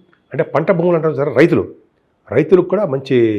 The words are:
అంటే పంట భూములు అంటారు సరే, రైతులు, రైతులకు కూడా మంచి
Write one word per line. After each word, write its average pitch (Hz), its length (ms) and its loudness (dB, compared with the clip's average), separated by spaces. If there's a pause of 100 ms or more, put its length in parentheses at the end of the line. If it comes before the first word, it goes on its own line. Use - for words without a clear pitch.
(320)
అంటే 151 120 -4
పంట 160 280 -2
భూములు 170 240 0
అంటారు 156 180 -2
సరే, 139 220 -4
రైతులు, 147 320 2 (640)
రైతులకు 175 360 2
కూడా 196 160 -2
మంచి 135 320 -2 (220)